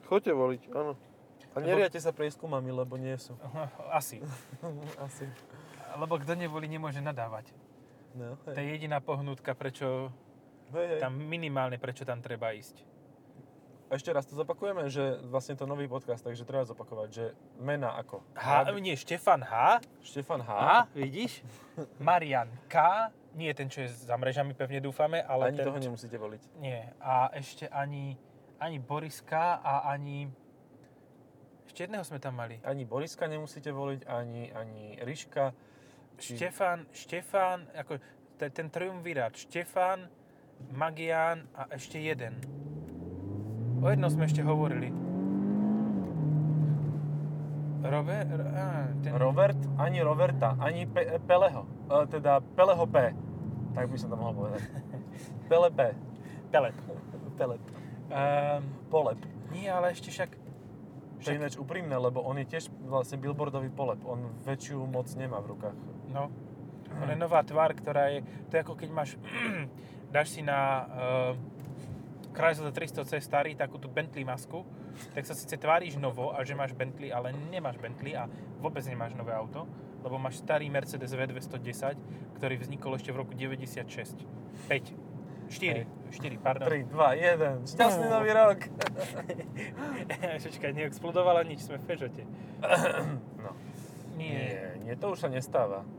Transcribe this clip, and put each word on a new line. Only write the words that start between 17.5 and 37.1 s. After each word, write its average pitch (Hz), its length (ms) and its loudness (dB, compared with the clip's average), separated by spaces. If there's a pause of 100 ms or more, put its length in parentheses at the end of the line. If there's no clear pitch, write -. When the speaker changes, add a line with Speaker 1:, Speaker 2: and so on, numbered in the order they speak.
Speaker 1:
mená 135 380 -2
ako - 260 -10 (120)
Speaker 2:
H-, 143 340 4
Speaker 1:
Had- 202 80 0
Speaker 2:
nie, 185 180 -2
Štefan 165 500 4
H. 147 380 6 (180)
Speaker 1:
Štefan 139 420 -6
H. 117 100 -8
Speaker 2:
H, 104 140 4 (300)
vidíš? 143 460 -4 (300)
<laughs> - 280 -12
Marian 143 500 4 (160)
K. 185 440 6 (220)
Nie 156 200 -4
ten, 139 140 -2
čo 135 160 -6
je 123 100 -4
za 120 240 -4
mrežami, 131 380 2
pevne 135 260 -2
dúfame, 151 400 2
ale 131 300 4
Speaker 1:
Ani 143 80 0
Speaker 2:
ten, 135 80 2
Speaker 1:
toho 139 100 0
Speaker 2:
čo 135 120 -2
Speaker 1:
nemusíte 117 280 -8
voliť. 107 260 -8 (180)
Speaker 2:
Nie. 123 380 -8
A 131 340 4
ešte 143 360 -10
ani, 139 460 -4 (420)
ani 156 220 -4
Boris 147 440 -6
K - 120 -6 (220)
a 139 320 0
ani... 143 380 -4 (1400)
Ešte - 220 -10
jedného 202 180 -6
sme 151 140 -8
tam 131 180 -6
mali. 117 260 -8
Speaker 1:
Ani 135 220 -2
Boriska 135 420 -2
nemusíte 151 440 -6
voliť, 139 360 -4
ani, 120 440 -6
ani 107 500 -12
Ryška, 135 500 -2 (680)
či - 200 -12
Speaker 2:
Štefan, 175 540 -2
Štefan, 180 760 0 (100)